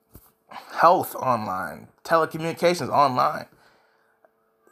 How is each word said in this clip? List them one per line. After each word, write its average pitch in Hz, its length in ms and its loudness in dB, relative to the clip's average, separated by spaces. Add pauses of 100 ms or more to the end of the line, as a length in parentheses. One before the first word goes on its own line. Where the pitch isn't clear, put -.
(720)
health 165 420 4
online, 98 720 -4 (160)
telecommunications 160 840 0
online. 139 560 0 (1300)